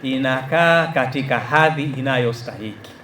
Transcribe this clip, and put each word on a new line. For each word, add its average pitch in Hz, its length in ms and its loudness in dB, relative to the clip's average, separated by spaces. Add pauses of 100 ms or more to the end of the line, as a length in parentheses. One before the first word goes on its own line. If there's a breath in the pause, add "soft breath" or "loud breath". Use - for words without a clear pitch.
inakaa 135 840 2
katika 131 520 -2
hadhi 151 440 2
inayostahiki. 120 1080 -4 (120)